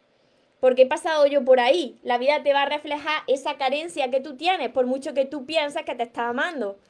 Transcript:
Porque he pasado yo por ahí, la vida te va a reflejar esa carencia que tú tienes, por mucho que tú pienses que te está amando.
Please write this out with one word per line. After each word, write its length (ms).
Porque 240
he 40
pasado 380
yo 180
por 160
ahí, 440
la 160
vida 240
te 100
va 80
a 80
reflejar 560
esa 320
carencia 540
que 100
tú 160
tienes, 320
por 160
mucho 300
que 100
tú 220
pienses 340
que 140
te 80
está 260
amando. 480